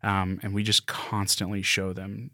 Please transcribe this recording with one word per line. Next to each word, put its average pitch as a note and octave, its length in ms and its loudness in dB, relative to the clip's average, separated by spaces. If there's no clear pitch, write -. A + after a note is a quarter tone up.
Um, F#2+ 400 2
and G2+ 100 -2
we G#2 100 2
just G#2+ 240 4
constantly G2+ 720 -2
show F#2+ 320 0
them G2 400 -8